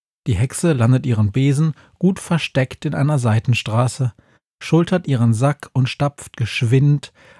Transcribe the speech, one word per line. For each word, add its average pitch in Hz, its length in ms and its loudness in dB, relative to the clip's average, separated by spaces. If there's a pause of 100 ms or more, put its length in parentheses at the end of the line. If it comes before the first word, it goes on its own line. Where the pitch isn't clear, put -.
(280)
Die 113 80 0
Hexe 135 380 0
landet 127 340 2
ihren 107 240 0
Besen 139 420 0 (240)
gut 185 220 0
versteckt - 680 -4
in 147 80 -4
einer 143 240 0
Seitenstraße, 117 960 0 (480)
schultert 175 460 0
ihren 117 260 2
Sack 135 400 -2
und 127 160 0
stapft - 480 -6
geschwind 135 760 0 (260)